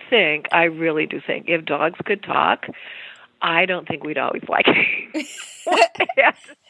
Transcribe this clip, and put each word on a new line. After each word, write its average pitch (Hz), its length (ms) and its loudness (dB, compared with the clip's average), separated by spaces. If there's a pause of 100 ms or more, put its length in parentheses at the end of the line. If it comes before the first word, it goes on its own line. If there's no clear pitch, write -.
(100)
think, 156 420 2
I 170 120 4
really 160 420 0
do 143 180 -6
think, - 240 -6
if 160 160 -2
dogs 151 400 -2
could 208 180 -2
talk, - 440 0 (760)
I 170 240 2
don't 180 240 -4
think 165 160 -6
we'd 151 140 -4
always - 300 -2
like - 180 2
<laughs> - 1000 -2
what 554 340 4
they - 240 0
have - 200 2
to - 120 -20 (160)